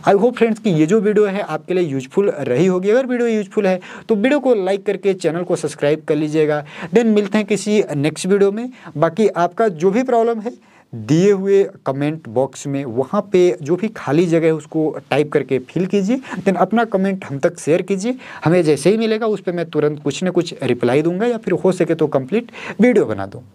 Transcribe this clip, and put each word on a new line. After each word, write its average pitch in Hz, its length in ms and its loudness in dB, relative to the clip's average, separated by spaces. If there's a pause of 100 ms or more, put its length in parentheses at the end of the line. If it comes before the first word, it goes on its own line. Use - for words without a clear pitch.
I 180 60 4
hope 233 240 2
फ्रेंड्स 220 220 0
कि 220 100 -2
ये 156 160 2
जो 202 160 2
वीडियो 208 240 2
है 196 160 -4
आपके 156 320 -6
लिए 180 100 2
यूजफुल 139 480 -2
रही 127 340 0
होगी। 185 240 0
अगर 254 160 4
वीडियो 247 180 -2
यूजफुल 208 440 0
है 185 120 0 (300)
तो 226 60 4
वीडियो 262 240 2
को 262 160 2
लाइक 196 300 -2
करके 196 280 -2
चैनल 175 300 -2
को 175 120 -2
सब्सक्राइब 151 520 -2
कर 156 80 2
लीजिएगा। 151 480 0 (220)
Then 196 200 2
मिलते 208 320 2
हैं 214 100 0
किसी 208 360 0 (120)
नेक्स्ट 156 300 -2
वीडियो 196 260 4
में। 233 180 -8 (280)
बाकी 165 300 2
आपका 175 400 0
जो 180 240 0
भी 240 120 0
प्रॉब्लम 233 360 0
है 220 120 -8 (420)
दिए 151 380 2
हुए 196 320 2 (220)
कमेंट 143 440 -4
बॉक्स 127 380 -4
में 139 180 -4
वहाँ 131 360 -2 (100)
पे 185 80 4 (220)
जो 151 140 0
भी 214 120 -4
खाली 156 380 0
जगह 165 200 2
है 160 80 4
उसको 151 360 -4 (200)
टाइप 147 220 0
करके 131 280 0
फिल 165 260 -4
कीजिए, 202 340 0 (200)
then 185 160 0
अपना 220 300 2
कमेंट 196 400 -2
हम 139 140 -8
तक - 200 -2
शेयर 165 220 0
कीजिए। 196 340 -4 (300)
हमें 175 180 4
जैसे 151 260 2
ही 220 80 4
मिलेगा 220 300 0
उस 196 140 -2
पे 190 100 -6
मैं 170 180 -4
तुरंत 151 340 -2
कुछ - 200 -4
ना 185 80 2
कुछ 170 220 2 (100)
रिप्लाई 127 380 2
दूंगा, 180 240 0
या 240 120 0
फिर 196 160 -4
हो 185 180 0
सके 170 240 0
तो 156 120 0
कंप्लीट 147 440 -2 (300)
वीडियो 214 240 4
बना 98 200 -6
दूँ। 104 160 -16 (140)